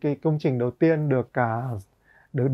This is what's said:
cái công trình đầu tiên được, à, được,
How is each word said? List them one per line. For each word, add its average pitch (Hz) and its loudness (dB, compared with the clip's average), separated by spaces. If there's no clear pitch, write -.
cái 147 -2
công 156 -2
trình 135 0
đầu 123 0
tiên 156 2
được, 127 0
à, 117 0
được, 127 0